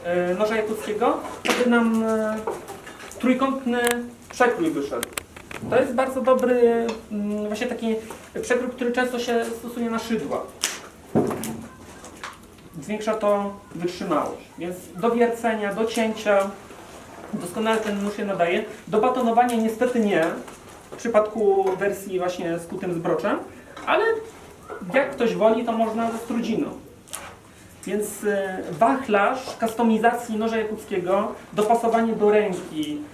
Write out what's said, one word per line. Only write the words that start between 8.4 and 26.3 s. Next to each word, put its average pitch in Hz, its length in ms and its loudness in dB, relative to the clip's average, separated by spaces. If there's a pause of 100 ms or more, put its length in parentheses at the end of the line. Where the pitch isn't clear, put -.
przekrój, 247 280 0
który 240 220 -2
często 247 260 0
się 233 260 0 (140)
stosuje 233 320 -4
na 226 80 -2
szydła. 208 420 -2 (2500)
Zwiększa 214 320 -2
to 202 360 2 (240)
wytrzymałość, 175 680 -2 (160)
więc 175 180 -6 (200)
do 220 140 2
wiercenia, 233 640 2
do 220 100 0
cięcia 214 680 2 (840)
doskonale 220 440 -2
ten 202 280 -2
nóż 208 120 -2
się 208 80 -4
nadaje. 190 400 2 (240)
Do 208 120 2
batonowania 247 560 4
niestety 226 440 2
nie, 190 240 4 (680)
w - 60 -14
przypadku 214 680 4 (140)
wersji 190 400 -2
właśnie 175 400 -2
z 170 80 -10
kutym 180 280 -4
zbroczem, 170 440 0 (480)
ale 339 180 4 (920)
jak 277 160 4
ktoś 233 260 0
woli, 226 280 4
to 233 80 -2
można 226 380 0
ze 226 80 -6
strudziną. 202 480 -2 (1200)